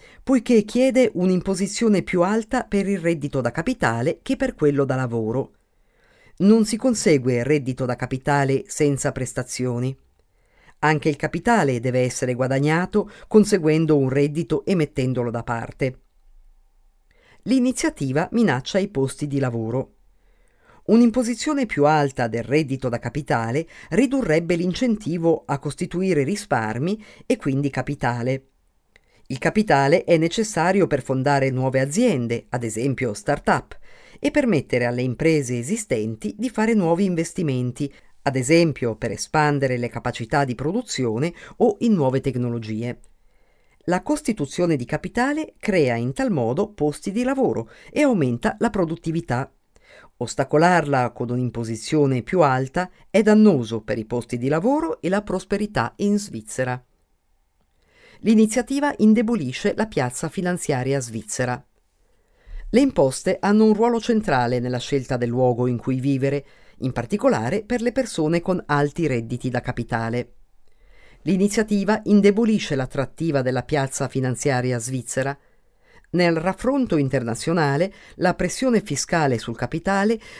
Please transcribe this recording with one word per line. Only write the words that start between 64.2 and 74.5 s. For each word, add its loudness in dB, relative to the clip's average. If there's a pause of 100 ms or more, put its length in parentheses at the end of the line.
nella -4
scelta -4
del -2
luogo 2
in 0
cui -2
vivere, -2 (320)
in -4
particolare 0
per -4
le 0
persone 0
con -2
alti 0
redditi -4
da -4
capitale. -6 (880)
L'iniziativa 0
indebolisce 4
l'attrattiva -2
della -2
piazza -2
finanziaria -2